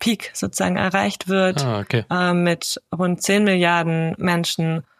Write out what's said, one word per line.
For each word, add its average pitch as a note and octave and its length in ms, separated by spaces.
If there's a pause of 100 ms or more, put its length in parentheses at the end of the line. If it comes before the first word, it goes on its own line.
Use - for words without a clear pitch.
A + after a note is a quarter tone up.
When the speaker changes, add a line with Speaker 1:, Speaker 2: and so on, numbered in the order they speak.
Speaker 1:
Peak - 340
sozusagen F#3+ 420
erreicht G3 520
wird, F#3 360
Speaker 2:
Ah, A2+ 140
okay. G#2+ 320
Speaker 1:
äh, F3+ 220
mit F3 500 (100)
rund F3 300
zehn G3+ 220
Milliarden E3+ 760
Menschen E3+ 640 (180)